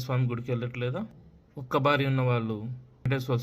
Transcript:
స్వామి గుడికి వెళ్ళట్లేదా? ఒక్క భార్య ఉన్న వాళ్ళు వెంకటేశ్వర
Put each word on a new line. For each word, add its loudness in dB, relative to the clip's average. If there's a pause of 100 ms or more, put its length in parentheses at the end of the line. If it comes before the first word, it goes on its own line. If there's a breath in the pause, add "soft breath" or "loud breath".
స్వామి 2
గుడికి -6
వెళ్ళట్లేదా? -4 (600)
ఒక్క -2
భార్య 4
ఉన్న 2 (100)
వాళ్ళు 0
వెంకటేశ్వర -2